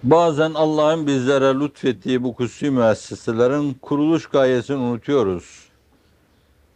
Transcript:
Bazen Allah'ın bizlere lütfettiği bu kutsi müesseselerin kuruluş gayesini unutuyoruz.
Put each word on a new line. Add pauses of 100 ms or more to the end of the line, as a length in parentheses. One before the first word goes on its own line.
Bazen
Allah'ın
bizlere
lütfettiği
bu
kutsi
müesseselerin
kuruluş
gayesini
unutuyoruz. (1080)